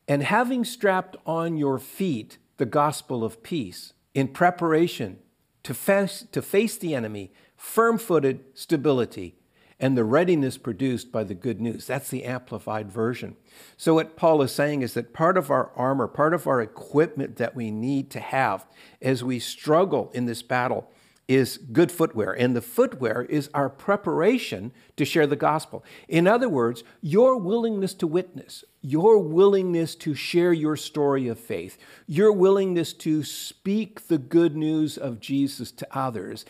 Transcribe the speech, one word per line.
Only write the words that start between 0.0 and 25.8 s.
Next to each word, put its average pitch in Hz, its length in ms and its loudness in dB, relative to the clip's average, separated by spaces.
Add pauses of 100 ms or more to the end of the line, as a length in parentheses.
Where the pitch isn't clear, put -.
"And 143 160 0
having 240 420 0
strapped 185 520 -2 (100)
on 165 300 -2
your 139 240 0
feet - 580 -6 (180)
the 135 100 -2
gospel 143 580 -2
of - 180 -8
peace, 113 500 -8 (220)
in 135 140 0
preparation 165 880 0 (460)
to 135 100 -8
face, 196 560 0
to 139 100 -4
face 208 380 0
the 165 160 -4
enemy, 107 380 -8 (240)
firm-footed 180 880 0 (100)
stability, 123 800 -2 (460)
and 131 180 2
the 117 60 2
readiness 143 520 2
produced 123 540 -4
by 110 140 -4
the 98 100 -8
good 98 260 -6
news." 113 280 -6
That's 135 220 -6
the 127 120 -8
Amplified 110 680 -8
Version. 113 420 -4 (420)
So 165 180 2
what 160 200 0
Paul 160 280 4
is 123 100 0
saying 147 300 0
is 120 120 -6
that 117 180 -6
part 175 240 2
of 143 140 0
our 131 240 0
armor, 135 320 0
part 151 260 0
of 165 140 -2
our 123 160 2
equipment 139 760 -2
that - 180 -4
we 113 160 -6
need 135 400 -4
to 117 80 -10
have 117 480 -2 (340)
as 131 220 0
we 123 160 -4
struggle 139 760 0
in 123 120 -2
this 117 160 -6
battle 123 500 -2 (340)
is 131 300 2
good 139 340 2
footwear. 110 420 -2
And 123 220 0
the 120 60 -2
footwear 123 640 -2
is 143 320 -4
our 139 160 0
preparation 175 1040 -2 (260)
to 151 80 2
share 151 200 2
the 143 100 -2
gospel. 151 460 -2 (240)